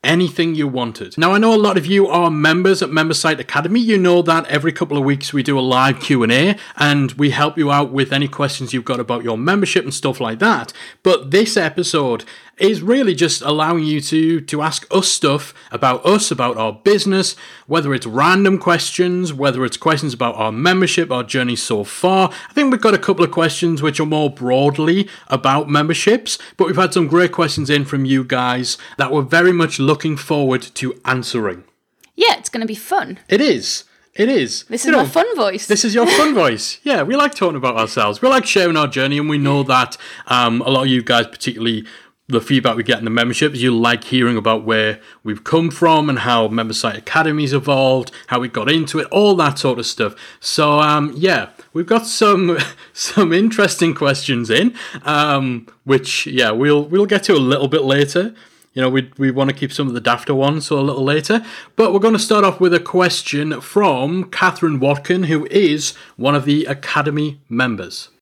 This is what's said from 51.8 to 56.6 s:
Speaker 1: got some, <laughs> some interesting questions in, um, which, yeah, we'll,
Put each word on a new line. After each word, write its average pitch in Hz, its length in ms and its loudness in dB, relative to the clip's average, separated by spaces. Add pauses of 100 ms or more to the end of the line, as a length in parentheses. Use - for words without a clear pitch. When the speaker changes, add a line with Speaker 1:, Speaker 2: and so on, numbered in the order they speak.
Speaker 1:
got 220 220 2
some, 185 500 2 (200)
<laughs> - 160 -20
some - 380 0
interesting 196 640 2
questions 135 560 -2
in, 185 240 2 (300)
um, 139 640 0 (160)
which, 135 440 0
yeah, 127 240 2
we'll, 147 340 2